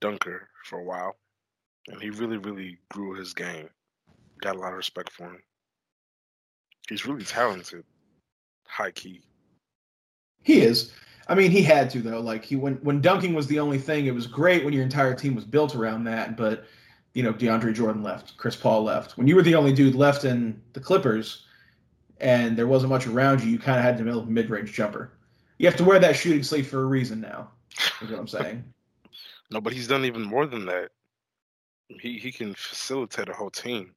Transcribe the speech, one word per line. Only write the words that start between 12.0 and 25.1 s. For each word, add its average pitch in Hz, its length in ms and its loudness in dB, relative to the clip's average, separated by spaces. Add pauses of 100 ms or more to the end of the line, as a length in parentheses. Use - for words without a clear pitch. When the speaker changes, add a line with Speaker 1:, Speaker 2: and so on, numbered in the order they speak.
Speaker 2:
though. 113 200 -6
Like, 113 240 -6
he, 143 120 -6
when, 135 200 -2
when 143 240 -2
dunking 175 340 2
was 147 140 -2
the 151 120 0
only 143 180 -2
thing, 147 280 -2
it 123 80 -2
was 120 140 -6
great 165 360 2
when 147 100 -2
your 131 100 2
entire 131 300 0
team 135 200 -4
was 107 100 -6
built 139 300 0
around 113 300 -4
that. 113 320 -6
But, 110 300 -2 (480)
you 123 100 0
know, 110 80 0
DeAndre 113 420 0
Jordan 107 300 -2
left, 90 320 -10
Chris - 180 -6
Paul 110 300 2
left. - 340 -4
When 123 80 2
you 156 80 8
were 185 80 8
the 165 140 6
only 143 160 6
dude 135 240 6
left 143 280 4
in 120 380 -2 (120)
the 139 40 -12
Clippers, 135 680 -2 (760)
and 120 360 2
there 117 120 0
wasn't 131 220 2
much 127 180 0
around 131 340 2
you, 113 80 0
you 117 80 0
kinda 127 240 0
had 123 160 2
to 113 60 -4
develop 117 240 -4
a - 20 -4
mid-range 110 420 -2
jumper. - 420 -6 (440)